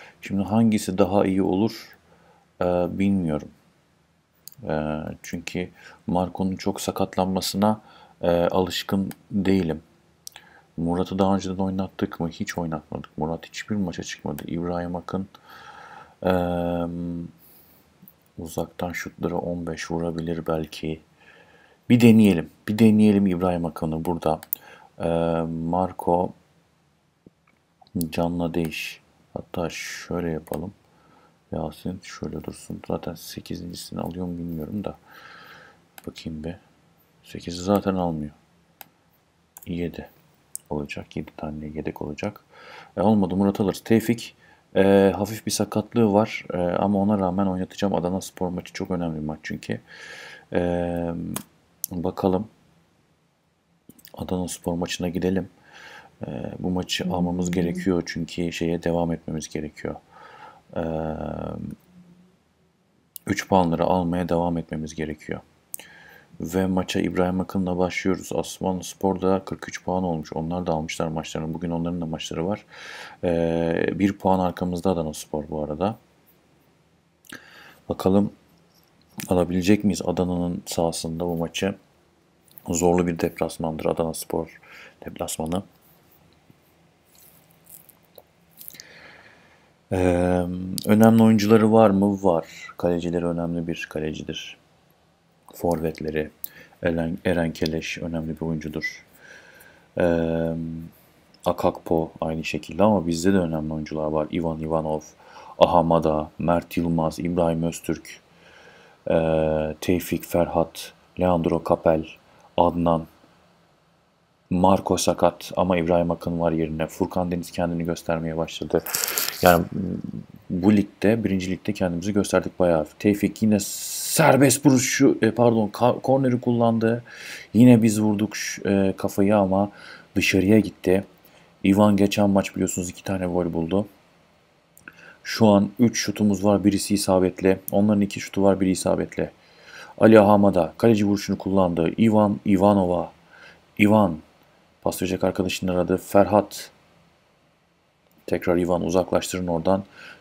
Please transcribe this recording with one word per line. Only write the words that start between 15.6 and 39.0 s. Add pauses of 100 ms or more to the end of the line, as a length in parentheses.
eee, (1500)
uzaktan
şutları
on
beş
vurabilir
belki. (880)
Bir
deneyelim. (180)
Bir
deneyelim
İbrahim
Akın'ı
burada. (600)
Eee,
Marco (1800)
Can'la
değiş. (340)
Hatta
şöyle
yapalım. (800)
Yasin
şöyle
dursun.
Zaten
sekizincisini
alıyor
mu
bilmiyorum
da. (1080)
Bakayım
bir. (680)
Sekizi
zaten
almıyor. (1300)